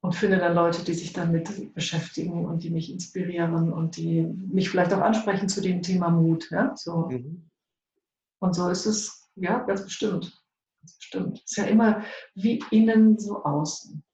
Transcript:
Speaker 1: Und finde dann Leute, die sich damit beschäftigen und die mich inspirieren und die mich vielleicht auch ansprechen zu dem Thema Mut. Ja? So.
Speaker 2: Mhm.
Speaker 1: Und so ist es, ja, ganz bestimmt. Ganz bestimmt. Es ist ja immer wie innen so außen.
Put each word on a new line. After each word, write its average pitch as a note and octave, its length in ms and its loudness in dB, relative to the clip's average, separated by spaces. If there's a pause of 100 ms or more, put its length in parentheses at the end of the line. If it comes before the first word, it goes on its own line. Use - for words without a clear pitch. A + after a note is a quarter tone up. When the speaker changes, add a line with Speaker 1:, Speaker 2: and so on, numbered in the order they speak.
Speaker 1:
Und F3+ 140 -2
finde F#3+ 220 2
dann F3 180 2
Leute, E3+ 280 4
die E3+ 100 -2
sich - 180 -6
damit E3 600 -2
beschäftigen E3+ 720 -4
und E3 180 -4
die E3 60 -8
mich D#3+ 220 -4
inspirieren E3+ 800 -2
und E3 240 -4
die E3 240 0
mich F#3 480 -2
vielleicht F3+ 240 2
auch - 80 0
ansprechen G3+ 480 0
zu G3 120 -4
dem F3+ 200 0
Thema F3+ 280 0
Mut. E3 420 2
Ja? G#3 260 0
So. E3 320 -4
Speaker 2:
Mhm. C3 400 -10 (920)
Speaker 1:
Und F3+ 160 0
so F3+ 140 0
ist F#3 160 -2
es, - 500 -4
ja, F#3+ 240 -2
ganz G3 240 -4
bestimmt. - 580 -6 (400)
Ganz - 140 -20
bestimmt. - 480 -8
Es - 80 -14
ist - 60 -6
ja G3+ 80 0
immer G#3+ 380 4 (320)
wie G#3+ 360 0
innen A3 480 8
so - 240 -6
außen. D3 580 -4 (120)